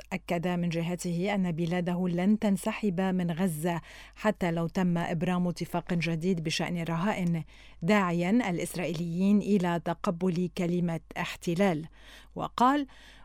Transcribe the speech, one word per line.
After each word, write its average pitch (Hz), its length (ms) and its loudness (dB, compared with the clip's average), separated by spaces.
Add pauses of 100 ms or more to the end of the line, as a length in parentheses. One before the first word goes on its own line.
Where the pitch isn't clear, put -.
(120)
أكد 180 360 -2
من 175 200 0
جهته 170 680 -2
أن 185 180 0
بلاده 175 560 0
لن 185 300 2
تنسحب 202 640 0
من 185 300 0
غزة 170 500 0 (340)
حتى 196 360 0
لو 170 160 0
تم 175 320 0
إبرام 180 500 0
اتفاق 175 460 -4
جديد 165 500 0
بشأن 170 360 -2
الرهائن، 165 600 0 (400)
داعيا 175 480 2
الإسرائيليين 175 1080 2
إلى 180 460 2
تقبل 175 720 0
كلمة 175 420 0 (160)
احتلال. 170 680 0 (480)
وقال: 254 520 2 (380)